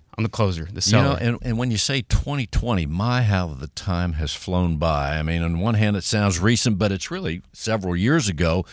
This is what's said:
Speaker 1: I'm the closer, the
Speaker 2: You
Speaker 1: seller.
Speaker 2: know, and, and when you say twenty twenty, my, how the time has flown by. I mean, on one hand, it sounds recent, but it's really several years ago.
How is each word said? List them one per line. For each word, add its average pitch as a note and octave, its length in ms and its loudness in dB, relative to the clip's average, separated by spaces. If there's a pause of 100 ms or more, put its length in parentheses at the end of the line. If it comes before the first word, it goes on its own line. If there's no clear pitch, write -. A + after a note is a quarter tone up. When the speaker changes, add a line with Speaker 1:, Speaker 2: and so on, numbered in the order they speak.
(160)
Speaker 1:
I'm G#2+ 80 -2
the A2 60 0
closer, F2+ 360 -2
the F2+ 100 -12
Speaker 2:
You - 60 -6
Speaker 1:
seller. A#2 240 4
Speaker 2:
know, C#3 100 2
and, A#2+ 260 -2
and A#2+ 160 -2
when B2 140 0
you A2 60 0
say C3 260 -2
twenty C#3 420 0
twenty, G#2 400 0
my, A2 380 0
how F#2+ 240 2
the D2 220 -10
time F2 440 -2
has D2+ 220 -4
flown F2+ 420 0
by. D2+ 400 0
I D#2 60 -2
mean, E2 180 0
on E2+ 180 0
one A2 140 0
hand, G#2+ 220 2
it F#2 80 -4
sounds G2+ 360 2
recent, A2 380 2
but G2+ 140 2
it's F#2+ 180 -4
really E3 320 -6 (100)
several G2 440 -2
years A#2 320 2
ago. E2+ 460 2